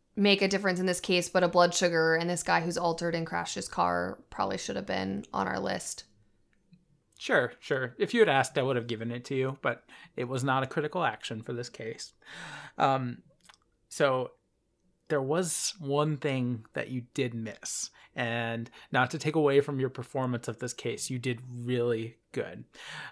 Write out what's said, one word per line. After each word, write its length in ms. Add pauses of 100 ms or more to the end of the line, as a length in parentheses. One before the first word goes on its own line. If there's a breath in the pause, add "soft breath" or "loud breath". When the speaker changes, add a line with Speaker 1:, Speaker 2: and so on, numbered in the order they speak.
(160)
Speaker 1:
make 240
a 80
difference 320
in 60
this 120
case, 300
but 160
a 40
blood 260
sugar, 400
and 140
this 140
guy 200
who's 160
altered 360
and 120
crashed 280
his 140
car 500 (120)
probably 260
should 200
have 100
been 440
on 160
our 140
list. 440 (1120)
Speaker 2:
Sure, 420
sure. 380
If 160
you 60
had 100
asked, 260
I 60
would 140
have 100
given 240
it 160
to 80
you, 260
but 240 (320 loud breath)
it 80
was 180
not 200
a 40
critical 380
action 380
for 100
this 160
case. 460 (640 loud breath)
Um, 400 (720)
so 400 (800)
there 120
was 580
one 380
thing 560
that 160
you 140 (100)
did 220
miss, 560 (260 soft breath)
and 540 (200 loud breath)
not 200
to 80
take 180
away 240
from 200
your 100
performance 580
of 120
this 120
case, 380
you 80
did 240 (100)
really 640 (160)
good. 320 (480 loud breath)